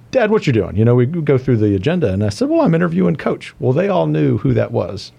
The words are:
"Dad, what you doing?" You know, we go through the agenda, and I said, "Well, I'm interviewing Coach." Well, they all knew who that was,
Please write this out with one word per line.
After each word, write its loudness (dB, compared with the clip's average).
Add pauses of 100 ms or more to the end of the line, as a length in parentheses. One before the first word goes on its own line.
(100)
"Dad, 2
what 0
you 2
doing?" 0
You 4
know, 4
we 4
go 0
through 0
the 2
agenda, 0
and -2
I 0
said, -2
"Well, 2
I'm 2
interviewing 0
Coach." -8
Well, 0
they 0
all 0
knew 0
who 0
that 0
was, -6